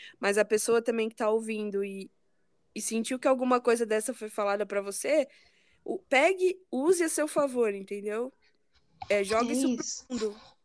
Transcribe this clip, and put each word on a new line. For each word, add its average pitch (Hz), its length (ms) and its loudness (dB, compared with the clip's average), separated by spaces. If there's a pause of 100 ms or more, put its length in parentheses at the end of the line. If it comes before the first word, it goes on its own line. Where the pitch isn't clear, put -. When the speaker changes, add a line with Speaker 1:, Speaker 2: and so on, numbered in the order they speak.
(200)
Speaker 1:
Mas 202 180 2
a 214 80 6
pessoa 226 360 2
também 226 280 0
que 220 60 -16
tá 220 140 0
ouvindo 214 540 -2
e, 196 260 -10 (680)
e 220 60 -8
sentiu 226 380 -2
que - 80 2
alguma 254 340 4
coisa 233 240 2
dessa 220 280 -2
foi 214 160 -12
falada 202 360 -2
pra 202 160 -4
você, 254 460 0 (580)
o, - 140 -6
pegue, 370 600 2 (120)
use 339 320 2
a 320 60 0
seu 302 180 0
favor, 247 460 0
entendeu? 208 600 -6 (760)
É, 208 140 4
jogue 220 260 0
Speaker 2:
É - 40 -2
Speaker 1:
isso 269 160 2
pro 240 160 -2
Speaker 2:
isso. - 240 -10
Speaker 1:
mundo, 220 320 -6 (240)